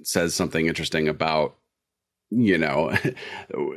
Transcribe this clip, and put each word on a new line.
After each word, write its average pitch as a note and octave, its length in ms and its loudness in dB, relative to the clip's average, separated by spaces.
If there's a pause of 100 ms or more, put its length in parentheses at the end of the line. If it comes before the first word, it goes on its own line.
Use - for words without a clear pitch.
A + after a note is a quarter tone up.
says E2+ 320 0
something E2 320 0
interesting D#2+ 420 0
about, D#2 480 0 (760)
you G#2 280 4
know, D2 320 0
<laughs> - 640 -6 (220)